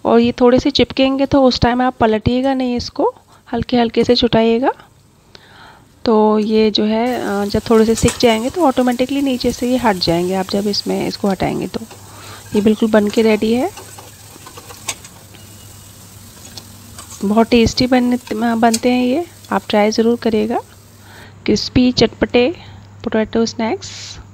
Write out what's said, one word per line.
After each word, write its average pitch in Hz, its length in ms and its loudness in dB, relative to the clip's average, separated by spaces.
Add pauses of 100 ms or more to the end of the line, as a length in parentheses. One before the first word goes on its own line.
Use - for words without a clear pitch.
और 233 160 4
ये 240 120 2
थोड़े 254 280 4
से 285 100 0
चिपकेंगे 269 560 0
तो 277 180 2
उस 247 160 2
time 247 220 0
आप 254 120 0
पलटिएगा 247 600 0
नहीं 254 220 -2
इसको, 370 380 -4 (380)
हल्के 233 240 -2
हल्के 233 280 2
से 247 120 4
छुटाइएगा। 226 560 2 (1300)
तो 214 340 2
ये 220 320 2
जो 214 140 0
है, 233 380 -2
अ, 202 220 -4
जब 208 160 -2 (100)
थोड़े 220 140 6
से 226 100 2
सिक 233 260 2
जाएंगे 233 300 2
तो 339 160 0
automatically 254 560 0
नीचे 247 300 -2
से 247 180 -4
ये 254 60 2
हट 233 200 0
जाएंगे, 175 380 -2
आप 190 120 -2
जब 202 200 -4
इसमें 190 420 -4
इसको 196 200 -4
हटाएंगे 180 380 -4
तो। 185 140 -8 (760)
ये 214 60 2
बिल्कुल 220 300 2
बन 208 180 2
के 226 140 0
ready 220 300 2
है। 277 180 -2 (3500)
बहुत 220 260 2
tasty 240 360 2
बन-, 247 480 0
बनते 233 580 0
हैं 247 120 0
ये, 277 220 -2 (260)
आप 196 160 -2
try 214 220 2
ज़रूर 226 260 0
करिएगा। 226 440 -2 (840)
Crispy 247 460 2
चटपटे 247 640 0 (500)
potato 220 420 -2
snacks। - 720 -8 (160)